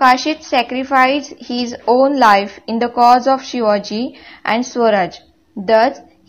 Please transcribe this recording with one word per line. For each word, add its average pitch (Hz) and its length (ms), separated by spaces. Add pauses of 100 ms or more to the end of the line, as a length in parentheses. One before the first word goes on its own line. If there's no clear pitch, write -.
Kashid 262 380 (140)
sacrificed 262 960
his 240 220 (180)
own 269 260
life 208 360 (180)
in 226 100
the 240 80 (100)
cause 247 300
of 269 100
Shivaji 220 680 (420)
and 226 140
Swaraj, 208 500 (440)
thus 220 340 (360)